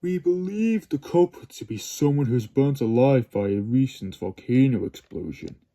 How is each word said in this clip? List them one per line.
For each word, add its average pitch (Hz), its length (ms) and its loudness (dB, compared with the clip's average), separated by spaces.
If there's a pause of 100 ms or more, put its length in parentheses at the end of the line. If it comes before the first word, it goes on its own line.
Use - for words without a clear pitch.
We 180 160 -2
believe 196 680 0
the 147 100 -4
culprit - 520 0
to - 140 -16
be 110 140 -10
someone 143 480 0
who 117 80 0
was 120 120 0
burnt 139 340 0
alive 123 500 2
by 101 180 -2
a 101 120 0
recent 113 560 -2
volcano 123 680 0
explosion. - 720 -10 (180)